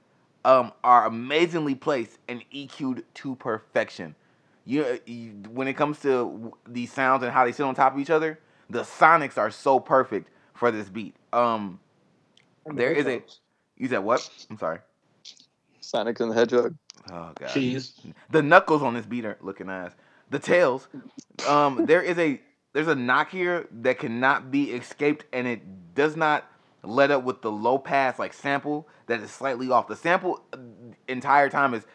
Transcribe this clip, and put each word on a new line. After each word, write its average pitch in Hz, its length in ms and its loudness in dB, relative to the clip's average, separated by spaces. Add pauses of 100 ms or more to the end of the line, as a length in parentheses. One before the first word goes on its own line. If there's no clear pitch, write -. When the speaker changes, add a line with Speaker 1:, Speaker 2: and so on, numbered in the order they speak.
(440)
Speaker 1:
um, 127 280 6 (120)
are 120 220 8
amazingly 147 680 0
placed 127 440 -4 (100)
and 120 220 -10
E 139 160 -12
Q'd 127 360 -6 (120)
to 131 220 -10
perfection. 107 800 -4 (500)
You, 123 420 -2
you, 117 240 -14 (200)
when 131 180 -4
it 131 60 -4
comes 147 260 -2
to 143 80 -2
w-, 113 480 -2 (120)
these 120 240 -8
sounds 131 300 2
and 120 100 -2
how 127 120 4
they 120 80 0
sit 147 120 -4
on 131 100 -2
top 131 200 4
of 139 60 -2
each 139 100 -4
other, 160 300 0 (280)
the 113 140 -4
sonics 156 560 4
are 107 120 0
so 135 300 2
perfect 123 480 0 (260)
for 120 160 2
this 107 180 -4
beat. 95 260 -12 (180)
Um, 110 480 0 (840)
Speaker 2:
And 147 100 -10
the 117 60 -2
Speaker 1:
there 135 100 2
is 143 140 0
a 123 140 -2
Speaker 2:
vocals. - 200 -20 (360)
Speaker 1:
You 127 120 -6
said 117 100 -2
what? 107 300 -2 (220)
I'm 110 80 -14
sorry. 82 220 -6 (1040)
Speaker 3:
Sonic 117 340 -4
and 117 100 -2
the 110 40 -4
Hedgehog. 120 400 2 (380)
Speaker 1:
Oh, 82 260 -14
God. - 120 -10
Speaker 4:
Cheese. 127 420 -4 (380)
Speaker 1:
The 156 120 4
knuckles 156 400 6
on 123 120 0
this 113 120 -8
beat 120 180 -8
are 107 160 -10
looking 95 280 -12
nice. 92 240 -10 (380)
The 139 80 -4
tails. 143 500 2 (600)
Um, 143 380 4
there 165 160 6
is 170 160 -2
a, 151 220 0 (320)
there's 156 160 0
a 156 60 2
knock 131 360 0
here 175 380 -4 (140)
that 127 160 0
cannot 131 520 0
be 139 220 0
escaped, 147 600 -4
and 127 140 -4
it - 480 -10
does 151 220 0
not 151 280 0 (380)
let 123 280 2
up 135 140 0
with 123 180 -6
the 110 80 -4
low 113 280 0
pass, 135 400 -2
like, 95 140 -8
sample 147 560 -6 (180)
that 113 140 -4
is 107 100 -16
slightly 127 400 -6
off. 120 180 2
The 110 80 -10
sample, 170 440 -2 (120)
uh, 135 60 -12 (500)
entire 135 400 4
time 135 260 0
is 107 100 -6 (100)